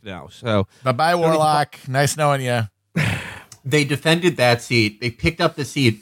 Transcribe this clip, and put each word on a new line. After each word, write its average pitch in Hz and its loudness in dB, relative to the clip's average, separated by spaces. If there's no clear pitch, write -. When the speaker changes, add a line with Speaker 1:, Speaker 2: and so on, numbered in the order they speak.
Speaker 1:
now. 92 -12
So 107 -2
Speaker 2:
Bye-bye, 131 0
Speaker 1:
don't 175 0
even 165 2
Speaker 2:
Warlock. 151 0
Nice 139 0
knowing 143 0
ya. 120 -2
Speaker 3:
They 147 2
defended 160 0
that 123 2
seat. 110 0
They 123 -4
picked 165 -4
up 160 0
the 143 -4
seat 120 0